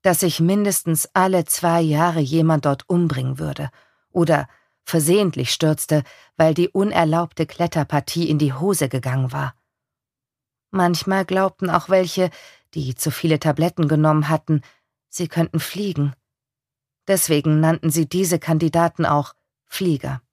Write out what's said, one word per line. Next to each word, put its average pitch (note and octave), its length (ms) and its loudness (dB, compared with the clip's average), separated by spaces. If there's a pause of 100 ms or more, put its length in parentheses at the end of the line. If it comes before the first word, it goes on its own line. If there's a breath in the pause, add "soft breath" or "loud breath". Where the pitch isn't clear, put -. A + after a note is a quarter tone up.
Dass F3+ 160 2
sich E3+ 200 -2
mindestens F3+ 720 0
alle F3+ 320 2
zwei E3+ 360 0
Jahre D#3+ 380 2
jemand D#3 460 2
dort C#3 220 -2
umbringen C3+ 520 -2
würde D3 320 -8 (400 soft breath)
oder E3 360 2 (360 soft breath)
versehentlich E3 680 0
stürzte, D3+ 520 0 (320 loud breath)
weil D#3+ 180 4
die F3 160 0
unerlaubte E3+ 760 0
Kletterpartie D#3+ 840 -2
in D3+ 80 2
die C#3+ 160 0
Hose D#3 360 -2
gegangen B2+ 420 -4
war. C#3 240 -8 (1120)
Manchmal F#3 560 0
glaubten C#4+ 440 -2
auch E3+ 200 -2
welche, F#3 400 2 (440 loud breath)
die C3 200 -6
zu - 160 -4
viele D#3+ 300 0
Tabletten D#3+ 480 0
genommen D3+ 420 2
hatten, D#3 320 0 (480 soft breath)
sie F3 180 -6
könnten C3 320 -2
fliegen. E3 540 -4 (920)
Deswegen D#3 540 2
nannten D#3+ 280 2
sie D3+ 180 0
diese F3+ 300 0
Kandidaten E3 680 0
auch D3 280 0 (320)
Flieger. C#3 560 -4 (120)